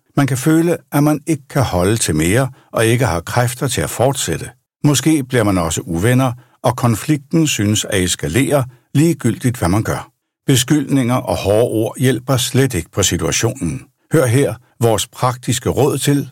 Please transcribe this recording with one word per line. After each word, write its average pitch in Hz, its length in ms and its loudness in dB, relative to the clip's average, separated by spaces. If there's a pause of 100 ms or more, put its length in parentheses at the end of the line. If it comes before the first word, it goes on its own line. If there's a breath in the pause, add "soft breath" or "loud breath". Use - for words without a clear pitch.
(180)
Man 139 100 2
kan 131 100 -4
føle, 160 400 2 (140)
at 147 120 2
man 151 240 2
ikke 160 220 -2
kan 143 140 0
holde 95 340 2
til 92 180 -2
mere 98 340 2 (220 loud breath)
og 117 140 0
ikke 120 200 2
har 85 140 -2
kræfter 123 480 -2
til 82 140 -2
at 73 80 -4
fortsætte. 87 600 -2 (340)
Måske 147 400 2
bliver 123 200 0
man 101 140 2
også 82 240 -2
uvenner, 120 500 0 (320 soft breath)
og 123 120 0
konflikten 143 720 0
synes 107 380 0
at 98 180 0
eskalere, 110 600 0 (280 loud breath)
ligegyldigt 131 640 0
hvad - 120 -2
man 104 140 0
gør. - 260 -6 (380)
Beskyldninger 135 680 2
og 95 200 -2
hårde 104 280 2
ord 110 360 -2
hjælper 131 380 0
slet 131 360 0
ikke 80 180 -6
på 101 120 -2
situationen. 80 800 -2 (320)
Hør 156 120 4
her 120 280 2 (260 soft breath)
vores 113 280 2
praktiske 123 640 -4
råd 131 280 0
til, 139 340 0